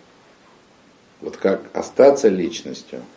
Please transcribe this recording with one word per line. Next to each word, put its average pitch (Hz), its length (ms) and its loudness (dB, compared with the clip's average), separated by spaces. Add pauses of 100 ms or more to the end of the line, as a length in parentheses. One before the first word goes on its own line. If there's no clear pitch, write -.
(1200)
Вот - 160 -14
как 98 240 -2 (120)
остаться 135 560 4
личностью, 69 720 -8 (160)